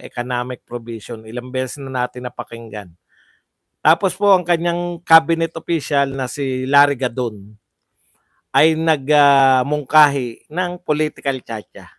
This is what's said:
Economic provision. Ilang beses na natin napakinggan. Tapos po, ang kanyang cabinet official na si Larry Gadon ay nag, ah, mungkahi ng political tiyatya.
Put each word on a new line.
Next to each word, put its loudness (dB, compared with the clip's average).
Economic -6
provision. -10
Ilang -10
beses -4
na -4
natin -8
napakinggan. -10
Tapos 0
po, 4
ang 2
kanyang -2
cabinet 4
official -2
na -4
si -4
Larry 4
Gadon -4
ay 4
nag, 0
ah, 6
mungkahi 0
ng -6
political -2
tiyatya. -10